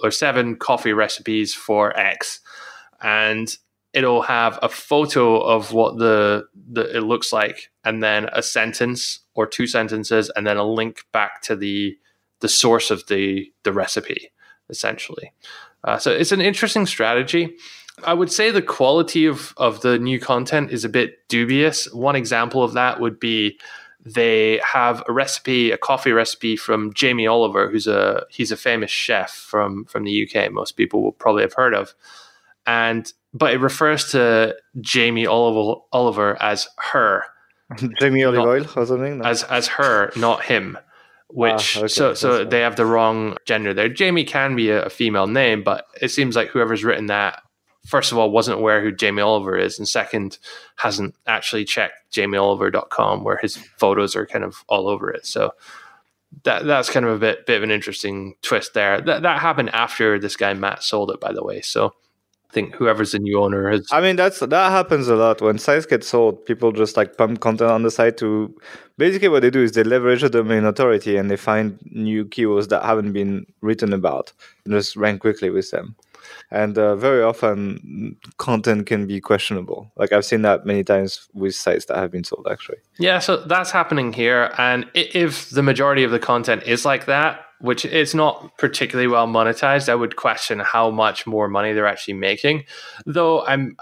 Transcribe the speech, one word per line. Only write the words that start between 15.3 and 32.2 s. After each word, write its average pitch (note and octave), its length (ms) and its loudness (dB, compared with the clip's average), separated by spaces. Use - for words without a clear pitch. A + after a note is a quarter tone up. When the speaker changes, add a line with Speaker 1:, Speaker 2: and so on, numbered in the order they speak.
Speaker 1:
Uh, A2 140 0
so - 120 0
it's D#3 220 2
an F#3+ 80 0
interesting G3+ 460 0
strategy. C3 680 -2
I E3+ 120 0
would F3 180 0
say G#3+ 180 2
the G3+ 120 0
quality D#3+ 640 2
of, C#3 320 -4
of A2+ 240 0
the B2 160 2
new B2 200 -2
content C3 520 -2
is A#2 140 -6
a A2+ 40 -2
bit A2+ 400 -2
dubious. C3 640 0
One C3+ 240 0
example A#2+ 460 0
of A2+ 120 0
that B2 240 0
would A2+ 220 -4
be A2 380 -2
they A2 580 2
have A#2+ 420 0
a A#2+ 60 -4
recipe, B2+ 580 0
a G2+ 80 -2
coffee C3 340 0
recipe A2+ 440 0
from G#2+ 380 -2
Jamie A#2+ 320 2
Oliver, G#2 420 2
who's G#2 180 -2
a, G2+ 440 0
he's A2 220 -4
a G#2 40 -6
famous A2+ 340 -2
chef G2 420 -2
from, G2+ 520 -4
from A2 200 -8
the G2+ 80 -4
U G#2 140 0
K. G2+ 220 0
Most G2+ 240 -6
people G#2 300 0
will G#2 100 0
probably G#2 300 0
have G#2 120 -2
heard B2+ 200 2
of. G2+ 200 -4